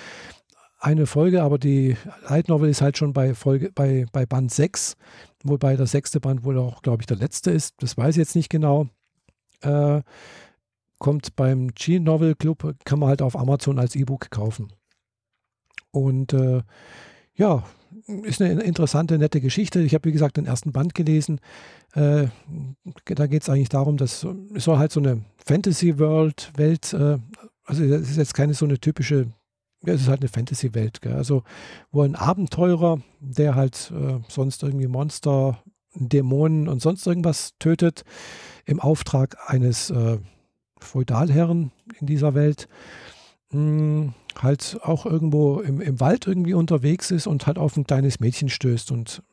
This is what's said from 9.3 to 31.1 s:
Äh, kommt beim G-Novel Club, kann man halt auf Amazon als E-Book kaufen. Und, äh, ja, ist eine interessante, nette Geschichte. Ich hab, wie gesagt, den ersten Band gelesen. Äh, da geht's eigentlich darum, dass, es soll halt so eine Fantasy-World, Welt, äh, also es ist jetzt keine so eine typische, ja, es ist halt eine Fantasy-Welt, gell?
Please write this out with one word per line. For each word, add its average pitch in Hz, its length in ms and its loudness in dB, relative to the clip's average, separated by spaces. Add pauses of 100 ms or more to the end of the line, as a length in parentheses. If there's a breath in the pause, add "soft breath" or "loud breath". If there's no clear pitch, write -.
Äh, 147 420 2 (960 loud breath)
kommt - 380 -2
beim 131 320 0
G-Novel 160 680 2
Club, 151 400 -4 (100)
kann 143 140 0
man 139 120 2
halt 139 120 2
auf 131 160 -2
Amazon 135 400 0
als 123 160 0
E-Book 131 360 -4
kaufen. 107 420 -6 (1200)
Und, 135 400 -2
äh, 127 300 2 (720 loud breath)
ja, 180 280 2 (640 loud breath)
ist 208 180 0
eine 180 200 2
interessante, 165 560 0
nette 151 220 2
Geschichte. 170 400 0
Ich 156 140 2
hab, 151 100 0
wie 160 80 0
gesagt, 151 240 2
den 147 100 -2
ersten 127 260 -4
Band 139 220 -2
gelesen. 156 460 0 (540 loud breath)
Äh, 147 320 2 (800 loud breath)
da 147 240 -2
geht's 147 200 -2
eigentlich 135 200 2
darum, 143 300 0
dass, 131 280 -4 (280)
es 143 100 -4
soll 160 140 4
halt 147 120 4
so 151 100 -2
eine 127 240 0 (220)
Fantasy-World, 156 1120 2
Welt, 156 360 0
äh, 147 260 2 (460)
also 151 200 -2
es 143 260 2
ist 147 60 -4
jetzt 151 180 0
keine 143 200 2
so 156 100 -2
eine 139 160 0
typische, 135 520 0 (520)
ja, 175 100 0
es 131 80 2
ist 127 60 2
halt 131 120 2
eine 135 80 -2
Fantasy-Welt, 113 760 -4
gell? 120 120 -4